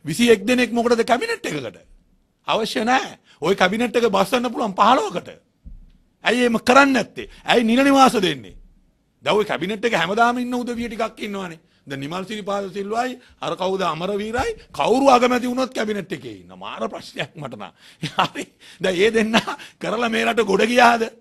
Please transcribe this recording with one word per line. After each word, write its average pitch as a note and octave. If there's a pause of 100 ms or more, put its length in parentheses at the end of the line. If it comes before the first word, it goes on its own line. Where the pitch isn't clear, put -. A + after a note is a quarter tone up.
විසි A3+
එක් G3+
දෙනෙක් B3
මොකටද A#3
කැබිනට් A4
එකකට? G#2 (720)
අවශ්‍ය A3
නැහැ. B3+ (240)
ඔය F#3
කැබිනට් A3
එක A#3
බස්සන්න G#3+
පුළුවන් A3+
පහළොවකට. B3+ (960)
ඇයි A#3
එහෙම A#3
කරන්නේ C4+
නැත්තේ? C3 (160)
ඇයි A#3
නිල A#3+
නිවාස C4+
දෙන්නේ? D3 (680)
දැන් E3
ඔය G#3+
කැබිනට් F#3+
එක A3+
හැමදාම G#3+
ඉන්න B3
උදවිය A#3+
ටිකක් A3
ඉන්නවනේ. F#3+ (260)
දැන් C#3
නිමල් E3+
සිරිපාල G3+
සිල්වායි A3+ (220)
අර D3
කවුද F#3
අමරවීරයි G3+ (220)
කවුරු A3
අගමැති B3
වුණොත් B3+
කැබිනට් G#3
එකේ B2+
ඉන්න. F#2
මාර C3
ප්‍රශ්නයක් -
මට C#3
නම්. G2+ (460)
හරි. - (340)
දැන් F#3
ඒ G3+
දෙන්න A3 (420)
කරලා A3
මේ A3+
රට A#3
ගොඩ G3+
ගියාද? A#3 (180)